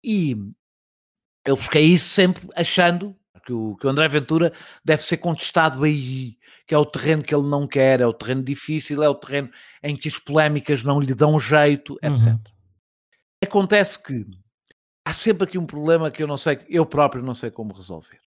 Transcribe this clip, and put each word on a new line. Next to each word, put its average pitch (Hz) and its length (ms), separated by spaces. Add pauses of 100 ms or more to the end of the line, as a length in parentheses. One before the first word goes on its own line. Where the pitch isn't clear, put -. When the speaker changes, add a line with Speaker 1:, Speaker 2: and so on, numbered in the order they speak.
Speaker 1:
e, 190 340
e - 0 (1080)
eu 139 100
busquei 151 280
isso 170 240
sempre 185 480
achando 175 580 (300)
que 123 80
o, 110 240
que - 100
o 135 40
André 151 180
Ventura 156 440 (300)
deve 151 200
ser - 160
contestado 156 680
aí, 131 540 (280)
que - 80
é 151 40
o 147 80
terreno 147 360
que - 120
ele 143 120
não 143 200
quer, 131 340
é 123 60
o 113 80
terreno 131 280
difícil, 143 600
é 151 60
o 143 60
terreno 139 360 (320)
em 147 120
que 156 140
as - 80
polémicas 147 680
não 143 160
lhe 135 160
dão 151 240
jeito, 147 640
Speaker 2:
Uhum. 147 120
Speaker 1:
et - 40
cetera. 113 360 (920)
Acontece 196 580
que 120 240 (800)
há - 60
sempre 196 320
aqui 185 140
um 165 80
problema 156 440
que 156 120
eu 151 40
não 143 120
sei, 143 200 (120)
eu 165 160
próprio 139 360
não 127 120
sei 120 160
como 107 240
resolver. 92 440 (100)